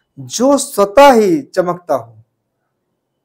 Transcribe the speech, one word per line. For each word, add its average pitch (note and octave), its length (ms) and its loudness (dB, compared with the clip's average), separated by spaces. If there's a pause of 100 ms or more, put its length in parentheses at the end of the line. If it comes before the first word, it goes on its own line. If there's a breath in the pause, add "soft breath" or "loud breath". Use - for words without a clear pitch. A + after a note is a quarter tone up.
(180)
जो A#3 400 -2
स्वतः C4+ 540 2
ही G3 300 0
चमकता F3 540 -6
हो A#2 200 -12 (1080)